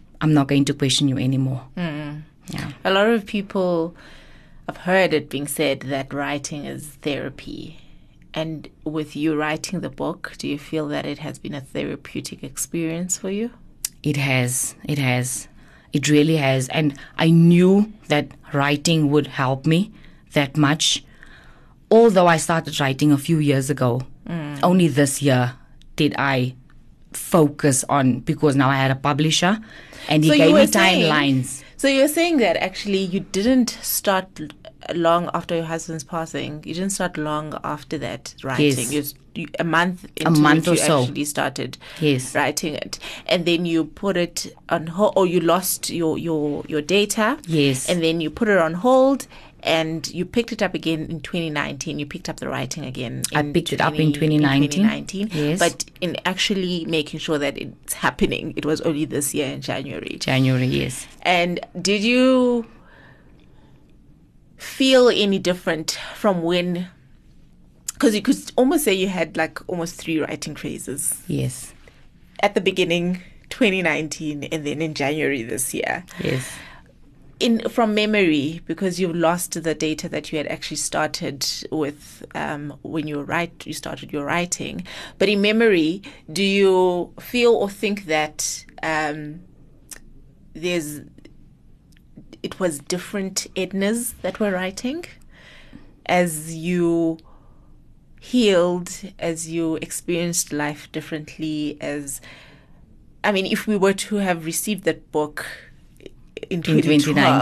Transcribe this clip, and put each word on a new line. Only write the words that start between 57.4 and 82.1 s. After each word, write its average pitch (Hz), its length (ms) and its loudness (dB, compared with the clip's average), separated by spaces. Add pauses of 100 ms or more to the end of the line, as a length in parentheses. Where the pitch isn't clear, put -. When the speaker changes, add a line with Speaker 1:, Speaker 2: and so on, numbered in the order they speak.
Speaker 2:
it's - 360 -10
happening, - 640 -2
it - 80 -6
was 151 160 0
only 156 240 0
this 139 280 -4
year 147 140 -2
in 139 140 -8
January. - 580 -8
Speaker 1:
January, 131 460 2
yes. 131 420 -2 (140)
Speaker 2:
And 175 400 0 (200)
did 196 220 0
you 247 640 4 (1900)
feel 262 520 6
any 196 300 2
different 175 580 -4 (180)
from 185 260 0
when, 180 460 0 (1120)
'cause 214 160 4
you 202 60 0
could 277 160 2 (180)
almost 294 280 4
say 202 100 2
you 190 140 0
had, 180 300 -4
like, 160 300 -2
almost 175 280 -6
three 160 240 -2
writing - 360 -6
phases. - 720 -8
Speaker 1:
Yes. 131 460 -4 (680)
Speaker 2:
At 202 140 2
the 208 60 2
beginning, 180 600 0 (280)
twenty 190 320 2
nineteen, 151 640 -4
and 151 200 -6
then 143 160 -4
in 160 120 -4
January 143 500 -2
this - 300 -6
year. - 300 -4 (180)
Speaker 1:
Yes. 131 280 -4 (920)
Speaker 2:
In, 226 280 2
from 220 260 0
memory, 175 720 2
because 175 360 -4
you've 170 140 -2
lost 170 460 0
the 160 140 -2
data 156 320 -4
that 156 240 -8
you 160 60 -4
had 147 100 -4
actually - 300 -8
started 151 680 -4 (260)
with, 147 520 -8 (120)